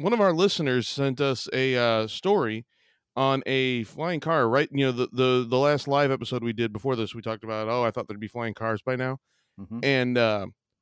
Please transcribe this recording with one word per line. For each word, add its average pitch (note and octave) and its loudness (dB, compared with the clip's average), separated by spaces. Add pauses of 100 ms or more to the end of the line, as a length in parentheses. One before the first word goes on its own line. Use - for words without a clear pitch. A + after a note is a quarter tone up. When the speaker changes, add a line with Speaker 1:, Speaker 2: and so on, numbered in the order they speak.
Speaker 1:
one G3 2
of A3 4
our F#3 4
listeners D#3 2
sent C#3 -2
us C3+ -2
a, C3 0
uh, A2+ 2
story A#2 -2 (500)
on C3+ 2
a B2+ 0
flying D#3+ -6
car, D#3 2
right? C#3 2
You C#3 2
know, C3 2
the, A#2+ 0
the, B2+ 2
the B2 2
last C#3+ 2
live C#3 2
episode B2 -4
we A#2 -2
did A2+ -2
before A#2+ -2
this, A2 -4
we A#2 -12
talked A2 -8
about, A2 -4
"Oh, B2 0
I A2+ 0
thought A2 -6
there'd G#2 -10
be G#2+ -10
flying A#2 -6
cars A2+ -4
by B2+ -4
now." C3 -4 (420)
Speaker 2:
Mm-hmm. G#2+ -12
Speaker 1:
And, B2+ 2
uh, G#2+ 2 (360)